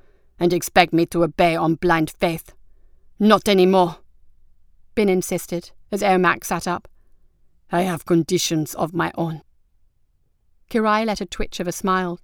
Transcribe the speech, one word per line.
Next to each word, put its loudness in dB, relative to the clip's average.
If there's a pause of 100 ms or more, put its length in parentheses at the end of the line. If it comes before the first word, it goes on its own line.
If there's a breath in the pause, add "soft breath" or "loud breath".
(400)
and 0
expect 0
me 2
to 0
obey 2
on 0
blind 0
faith. -4 (680)
Not 4
anymore," 4 (960)
Bin 2
insisted, -4 (200)
as -4
Aomak 2
sat -6
up. -6 (840)
"I 0
have -6
conditions 0
of -6
my -4
own." -6 (1300)
Kirai 0
let -4
a -6
twitch -6
of -6
a -2
smile -4